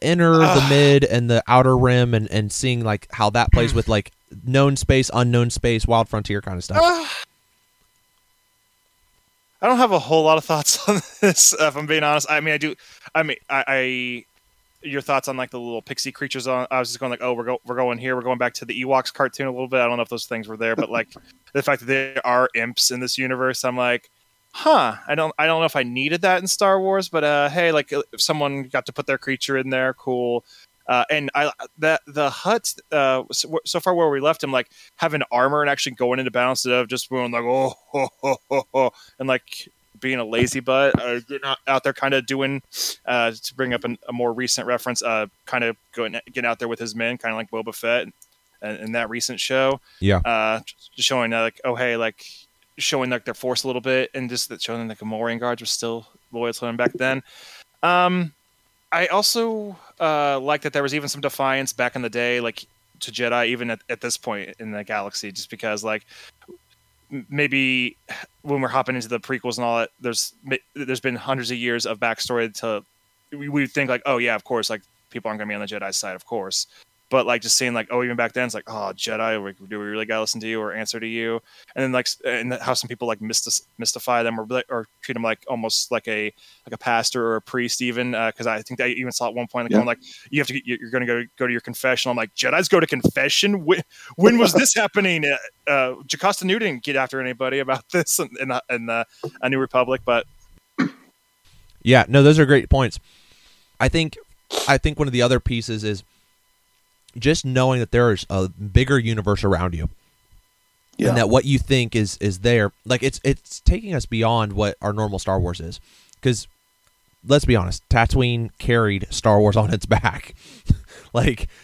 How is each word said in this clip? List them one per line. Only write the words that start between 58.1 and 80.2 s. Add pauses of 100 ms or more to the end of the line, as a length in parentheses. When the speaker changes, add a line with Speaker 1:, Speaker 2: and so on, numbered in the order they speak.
Speaker 2:
I
also, (240)
uh,
like
that
there
was
even
some
defiance
back
in
the
day,
like, (360)
to
Jedi,
even
at,
at
this
point
in
the
galaxy,
just
because,
like, (1080)
m-,
maybe (460)
when
we're
hopping
into
the
prequels
and
all
that, (100)
there's, (400)
there's
been
hundreds
of
years
of
backstory
to, (480)
we,
we
think,
like,
"Oh
yeah,
of
course,
like, (280)
people
aren't
gonna
be
on
the
Jedi
side,
of
course." (440)
But,
like,
just
seeing,
like,
oh,
even
back
then,
it's
like,
"Oh,
Jedi,
like, (120)
do
we
really
gotta